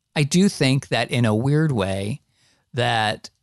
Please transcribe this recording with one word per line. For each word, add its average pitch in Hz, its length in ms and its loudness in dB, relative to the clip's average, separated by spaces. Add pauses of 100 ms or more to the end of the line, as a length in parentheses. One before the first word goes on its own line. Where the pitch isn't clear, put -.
(160)
I 156 60 2
do 180 260 4
think 135 400 0
that 120 220 -2
in 120 140 0
a 107 100 2
weird 143 380 0
way, 98 480 -4 (540)
that 117 560 -2 (120)